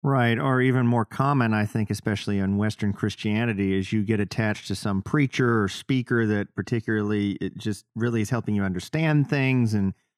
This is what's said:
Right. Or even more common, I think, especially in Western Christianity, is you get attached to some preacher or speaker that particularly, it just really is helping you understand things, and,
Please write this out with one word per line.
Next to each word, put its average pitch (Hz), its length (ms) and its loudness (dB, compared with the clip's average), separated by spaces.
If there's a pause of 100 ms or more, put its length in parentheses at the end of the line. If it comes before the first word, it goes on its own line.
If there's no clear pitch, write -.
Right. 123 360 2
Or 131 240 2
even 127 240 2
more 120 180 2
common, 135 500 0
I 104 120 2
think, 107 240 -2
especially 101 480 -2
in 98 180 0
Western 104 380 -2
Christianity, 104 840 -2
is 95 140 -4
you 110 100 2
get 107 160 0
attached 107 500 -2
to 98 60 -2
some 95 280 -2
preacher 123 600 2
or 98 60 2
speaker 120 580 0
that 104 300 0
particularly, 104 760 0 (100)
it - 160 -6
just 101 260 -6 (100)
really 113 280 0
is 104 80 -4
helping 107 260 -4
you 98 80 0
understand 147 680 0
things, 131 440 2
and, 98 200 0 (240)